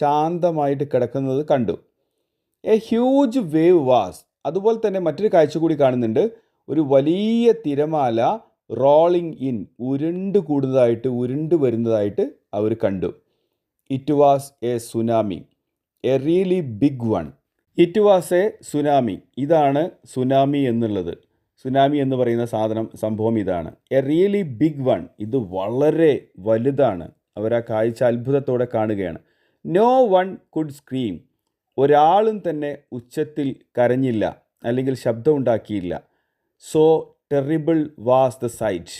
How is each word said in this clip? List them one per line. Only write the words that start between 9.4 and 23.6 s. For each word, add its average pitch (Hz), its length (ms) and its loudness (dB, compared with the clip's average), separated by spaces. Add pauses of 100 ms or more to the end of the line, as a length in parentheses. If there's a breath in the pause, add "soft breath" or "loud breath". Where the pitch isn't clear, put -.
in, 120 80 -4 (240)
ഉരുണ്ട് 170 580 -2 (120)
കൂടുന്നതായിട്ട്, 131 580 2 (140)
ഉരുണ്ട് 151 420 -2
വരുന്നതായിട്ട് 113 640 0 (340)
അവർ 107 140 0 (100)
കണ്ടു. 98 280 -2 (800)
It 135 180 -8 (140)
was 139 200 4 (200)
a 120 140 -2
tsunami, 113 640 -2 (640)
a 127 120 2 (120)
really 185 340 0 (220)
big 139 160 0 (180)
one. 76 120 -10 (480)
It 175 180 2 (100)
was 185 260 4
a 180 140 2 (140)
tsunami, 143 580 0 (200)
ഇതാണ് 143 520 2 (240)
സുനാമി 135 540 2
എന്നുള്ളത്. 104 460 -2 (500)
സുനാമി 139 380 2
എന്ന് 135 140 0
പറയുന്ന 120 360 0
സാധനം, 110 340 -2 (140)
സംഭവം 110 380 -2
ഇതാണ്. 87 320 -4 (260)